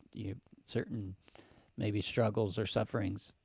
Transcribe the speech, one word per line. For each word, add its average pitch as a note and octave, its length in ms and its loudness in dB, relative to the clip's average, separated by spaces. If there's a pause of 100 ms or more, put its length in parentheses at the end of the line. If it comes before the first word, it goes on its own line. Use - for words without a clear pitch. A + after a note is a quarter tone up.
(120)
You, G2+ 240 -6 (280)
certain G#2+ 520 -4 (600)
maybe G#2 260 0
struggles A2 560 2
or G#2+ 80 2
sufferings, G2+ 680 0 (100)